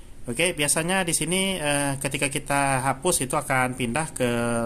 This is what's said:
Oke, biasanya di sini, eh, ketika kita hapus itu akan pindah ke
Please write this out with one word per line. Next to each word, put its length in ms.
Oke, 320
biasanya 480
di 80
sini, 480
eh, 400
ketika 320
kita 560
hapus 400
itu 80
akan 400
pindah 400
ke 160